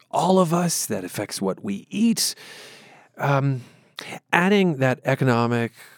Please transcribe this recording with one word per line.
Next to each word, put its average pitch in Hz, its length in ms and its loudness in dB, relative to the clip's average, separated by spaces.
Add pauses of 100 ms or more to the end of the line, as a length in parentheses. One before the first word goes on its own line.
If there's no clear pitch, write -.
(120)
all 185 260 2
of 170 160 2
us. 175 320 -2
That 101 160 -6
affects - 400 -8
what 95 220 -4
we 98 260 -8
eat. 214 460 0 (840)
Um, 139 440 0 (680)
adding 180 440 4
that 131 280 0
economic, 117 680 0 (260)